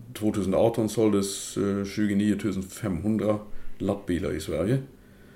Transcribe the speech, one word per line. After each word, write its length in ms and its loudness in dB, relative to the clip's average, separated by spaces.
tvåtusenarton 760 2
såldes, 680 0
eh, 280 0
tjugoniotusenfemhundra 1500 0
laddbilar 540 -2
i 80 -4
Sverige, 380 0